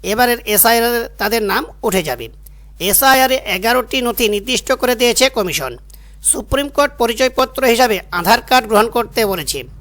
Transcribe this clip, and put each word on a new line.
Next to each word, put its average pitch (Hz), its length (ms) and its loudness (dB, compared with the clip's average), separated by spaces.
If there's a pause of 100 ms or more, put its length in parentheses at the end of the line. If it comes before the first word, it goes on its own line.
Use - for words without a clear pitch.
এবারের 233 360 0 (140)
এসআইআর 233 420 2 (220)
তাদের 214 240 -2 (100)
নাম 240 120 -2 (240)
উঠে 190 160 0
যাবে। 123 220 -6 (640)
এসআইআর 262 420 4
এ 262 60 0 (200)
এগারোটি 233 440 -2
নথি 240 240 -2 (100)
নির্দিষ্ট 220 340 -4 (120)
করে 247 140 0
দিয়েছে 240 300 2 (120)
কমিশন। 147 360 -4 (580)
সুপ্রিম 277 440 -2
কোর্ট 285 160 0 (100)
পরিচয়পত্র 247 600 -2 (120)
হিসাবে 233 240 2 (140)
আধার 180 380 2
কার্ড 254 200 4
গ্রহণ 220 260 4
করতে 233 260 -2 (100)
বলেছে। 151 280 -6 (220)